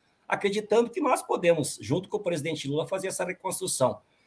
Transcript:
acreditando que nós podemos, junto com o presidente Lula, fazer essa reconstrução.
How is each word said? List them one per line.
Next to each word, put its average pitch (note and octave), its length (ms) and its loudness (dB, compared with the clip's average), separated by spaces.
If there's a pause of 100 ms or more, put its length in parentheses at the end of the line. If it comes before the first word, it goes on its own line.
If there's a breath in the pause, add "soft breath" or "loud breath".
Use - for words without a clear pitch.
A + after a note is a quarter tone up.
(280)
acreditando G#3 640 2
que F4+ 120 -4
nós C#4+ 200 2
podemos, E3+ 600 2
junto D#3+ 260 -2
com G#3 100 -4
o G#3 60 -6
presidente D#3+ 440 -2
Lula, D3+ 200 -2
fazer F#3+ 200 -4
essa F3+ 180 -2
reconstrução. F3+ 720 0 (280)